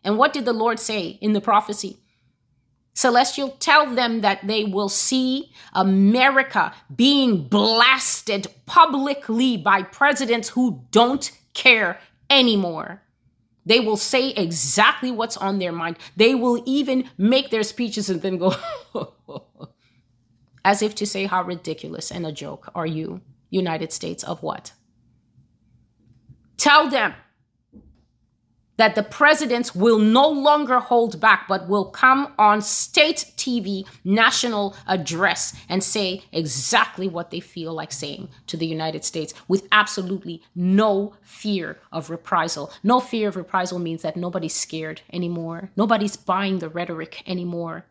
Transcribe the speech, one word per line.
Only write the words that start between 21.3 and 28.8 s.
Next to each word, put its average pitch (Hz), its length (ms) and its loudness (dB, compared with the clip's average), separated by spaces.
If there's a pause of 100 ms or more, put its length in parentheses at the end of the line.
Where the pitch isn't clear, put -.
ridiculous 165 680 -10
and 175 160 -8
a 156 60 -8
joke 147 420 -14
are 165 120 -4
you, 160 360 -8 (260)
United 165 420 -4
States 170 320 -10
of 170 200 -10
what?" - 300 -10 (1900)
Tell 294 320 4
them 233 240 -2 (1600)
that 220 160 4